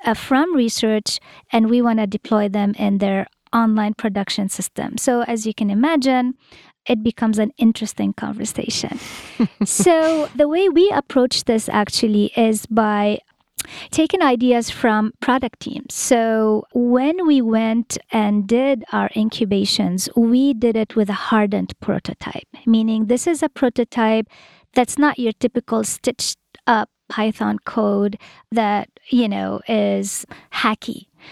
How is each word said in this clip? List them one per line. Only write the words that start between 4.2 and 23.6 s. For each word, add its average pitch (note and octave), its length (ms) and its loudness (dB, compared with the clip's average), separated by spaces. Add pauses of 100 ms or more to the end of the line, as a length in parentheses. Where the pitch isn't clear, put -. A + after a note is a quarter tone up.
system. - 480 -8
So A#3+ 240 0
as A3+ 260 -4
you A3 60 -4
can G#3 180 -2
imagine, B3+ 640 2 (520)
it A#3 160 0
becomes A3 380 0
an G#3+ 180 0
interesting A3 560 0
conversation. - 840 -8 (400)
<laughs> G#3+ 260 -2
So D#4+ 720 2
the D4 140 4
way F4+ 200 2
we E4+ 220 4
approach - 540 0
this A3+ 240 0
actually G#3 560 2 (100)
is A3+ 300 2
by G#3 540 0 (720)
taking D#4+ 320 0
ideas B3 480 2
from G#3+ 420 0 (100)
product B3+ 400 -2
teams. - 320 -12
So A3 800 2
when B3+ 520 0
we C#4+ 160 4
went A3+ 560 0 (140)
and G#3 360 0
did B3 440 0
our G3+ 240 0
incubations, G3+ 1000 -2
we B3 380 4
did A3+ 220 0
it A3 200 -2
with G#3 140 2
a G3+ 40 -2 (160)
hardened G3+ 500 0
prototype, - 680 -8 (180)
meaning A3 400 2
this B3 220 0
is E4 160 0
a D4+ 60 2
prototype A3+ 800 0 (460)